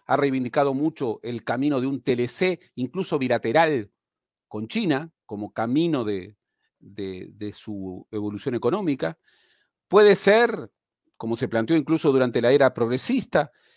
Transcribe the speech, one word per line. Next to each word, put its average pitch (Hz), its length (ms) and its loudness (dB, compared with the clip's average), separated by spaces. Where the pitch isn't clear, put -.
ha 131 100 2
reivindicado 135 560 0
mucho 139 500 -4
el 117 220 -8
camino 131 360 -2
de 127 60 -2
un 139 160 -4
T 135 100 -2
L 120 140 0
C, 180 320 -4
incluso 151 440 -6
bilateral, 123 720 0
con 110 180 -8
China, 165 460 -4
como 104 260 -10
camino 135 500 0
de, 104 340 -6
de, 95 560 -12
de 104 180 -10
su 95 580 -12
evolución 104 440 -6
económica. 143 640 -2
Puede 208 300 8
ser, 214 560 2
como 113 200 -4
se 127 100 -4
planteó 113 300 0
incluso 151 340 2
durante 127 300 2
la 117 100 4
era 135 240 6
progresista, 147 800 -2